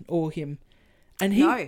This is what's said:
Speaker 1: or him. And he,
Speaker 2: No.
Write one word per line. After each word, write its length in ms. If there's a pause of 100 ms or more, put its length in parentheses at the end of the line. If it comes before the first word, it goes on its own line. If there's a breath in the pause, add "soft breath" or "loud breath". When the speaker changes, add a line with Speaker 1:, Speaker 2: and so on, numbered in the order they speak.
Speaker 1:
or 240
him. 280 (600)
And 140
he, 80
Speaker 2:
No. 260